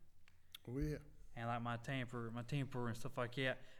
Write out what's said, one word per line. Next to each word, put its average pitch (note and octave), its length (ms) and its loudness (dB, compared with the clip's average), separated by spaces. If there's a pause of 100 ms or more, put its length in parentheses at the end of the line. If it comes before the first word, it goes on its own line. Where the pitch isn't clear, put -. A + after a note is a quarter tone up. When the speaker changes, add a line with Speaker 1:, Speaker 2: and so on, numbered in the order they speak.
(680)
Speaker 1:
Oh, A#2+ 100 -2
yeah. D3+ 180 2 (380)
Speaker 2:
And, A#2 120 -2
like, A#2+ 140 2
my A#2 160 2
temper, A#2+ 560 0
my A#2+ 100 0
temper B2 440 2
and A2+ 100 2
stuff - 200 0
like A#2+ 180 2
that. C3 240 4 (200)